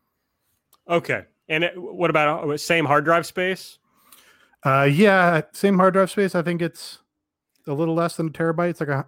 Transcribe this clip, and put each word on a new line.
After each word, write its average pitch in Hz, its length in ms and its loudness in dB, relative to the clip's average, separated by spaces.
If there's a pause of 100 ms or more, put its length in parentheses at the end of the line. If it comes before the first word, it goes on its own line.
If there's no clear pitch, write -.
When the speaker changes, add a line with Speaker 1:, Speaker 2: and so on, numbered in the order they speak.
(880)
Speaker 1:
Okay. 147 360 -4 (240)
And 160 160 -2
it, 175 120 -4
what 180 340 -4
about, 151 380 0
uh, 147 80 -4
same 165 280 0
hard 147 200 2
drive 165 220 2
space? - 520 -6 (840)
Speaker 2:
Uh, 139 280 2
yeah, 175 520 4 (100)
same 196 240 0
hard 185 180 4
drive 190 160 2
space. 190 260 -2
I 175 60 0
think 175 200 -4
it's - 380 -10 (680)
a 151 60 -6
little 165 220 -2
less 170 220 -2
than 165 120 -4
a - 20 -10
terabyte. 165 400 -2
It's 165 100 -8
like 151 80 -6
a 135 200 -4